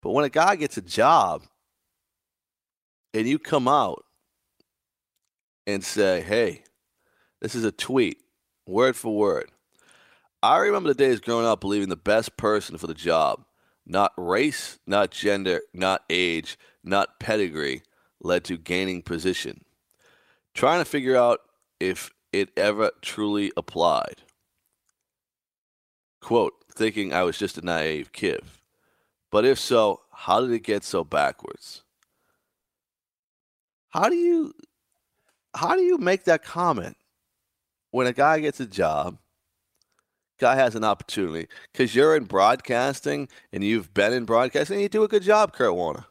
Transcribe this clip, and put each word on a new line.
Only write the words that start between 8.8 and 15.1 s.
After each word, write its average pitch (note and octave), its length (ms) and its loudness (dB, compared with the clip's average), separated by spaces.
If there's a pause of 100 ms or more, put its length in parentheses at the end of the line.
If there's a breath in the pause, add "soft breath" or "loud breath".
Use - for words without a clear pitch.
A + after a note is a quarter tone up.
for A2 200 -6
word. G2 340 0 (920 soft breath)
I C3+ 160 4
remember G3 320 0
the C3+ 60 2
days B2+ 260 2
growing A#2 240 0
up A2 160 2
believing G2+ 280 -2
the F2 60 -2
best A2 400 0
person G#2 420 -2
for E2 100 -10
the D#2+ 60 -8
job, D#2 520 0 (400)
not F#2+ 320 0
race, G2+ 680 -2
not G2 260 0